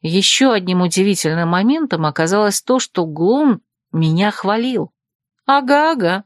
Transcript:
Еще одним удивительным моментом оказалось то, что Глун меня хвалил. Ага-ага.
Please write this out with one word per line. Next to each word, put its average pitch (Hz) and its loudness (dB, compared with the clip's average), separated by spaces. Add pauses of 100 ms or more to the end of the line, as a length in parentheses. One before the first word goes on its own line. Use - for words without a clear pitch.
Еще 196 2
одним 185 0
удивительным 170 0
моментом 202 0
оказалось 190 0
то, 254 0
что - -4
Глун 196 0 (300)
меня 160 0
хвалил. 220 -4 (540)
Ага-ага. 269 0